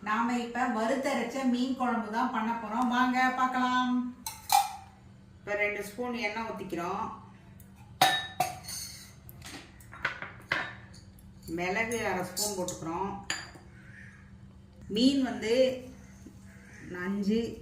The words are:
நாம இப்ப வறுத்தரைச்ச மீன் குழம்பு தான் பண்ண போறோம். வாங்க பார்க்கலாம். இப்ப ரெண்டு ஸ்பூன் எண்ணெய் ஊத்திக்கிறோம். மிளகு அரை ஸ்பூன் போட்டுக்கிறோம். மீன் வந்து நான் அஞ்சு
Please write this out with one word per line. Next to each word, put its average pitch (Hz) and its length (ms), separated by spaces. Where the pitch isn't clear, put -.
நாம 240 280
இப்ப 240 200
வறுத்தரைச்ச 262 760
மீன் 247 260
குழம்பு 226 380
தான் 247 180
பண்ண 220 160
போறோம். 233 320
வாங்க 254 240
பார்க்கலாம். 254 540
இப்ப 202 220
ரெண்டு 202 280
ஸ்பூன் 240 380
எண்ணெய் 226 240
ஊத்திக்கிறோம். 180 560
மிளகு 220 400
அரை 185 220
ஸ்பூன் 208 260
போட்டுக்கிறோம். 175 520
மீன் 269 320
வந்து 214 260
நான் 180 160
அஞ்சு 202 320